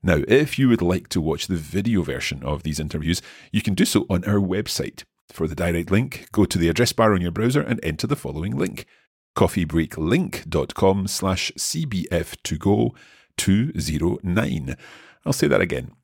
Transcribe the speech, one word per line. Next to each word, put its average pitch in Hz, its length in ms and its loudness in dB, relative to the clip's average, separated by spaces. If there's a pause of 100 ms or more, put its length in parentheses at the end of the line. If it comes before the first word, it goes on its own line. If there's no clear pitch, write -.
Now, 87 180 4 (100)
if 139 320 4
you 135 80 6
would 117 120 4
like 90 280 0
to 90 120 0
watch 76 280 -2
the 92 80 -2
video 92 460 0
version 65 420 -6
of 71 180 -4
these 78 160 -4
interviews, 78 420 -2 (300)
you 107 120 0
can 101 120 0
do 202 100 4
so - 240 2
on 90 180 0
our 104 120 2
website. - 640 -2 (300)
For 80 160 -2
the 80 80 -6
direct 85 340 -2
link, - 400 -2
go 104 140 4
to - 120 -2
the 85 120 4
address 117 240 2
bar 110 220 4
on 92 60 2
your 87 120 -2
browser 120 300 0
and - 200 -2
enter 82 240 -4
the 143 80 0
following 87 420 -6
link: - 300 -4 (500)
coffeebreaklink 82 1120 0
dot 76 260 -2
com 95 340 2
slash - 480 -2
C - 280 -4
B 101 280 -4
F - 320 -2
to 82 120 -6
go 110 380 2 (420)
two 107 440 2
zero 80 420 -2
nine. 80 540 -2 (500)
I'll - 60 0
say - 160 2
that 69 140 4
again 76 280 -4 (140)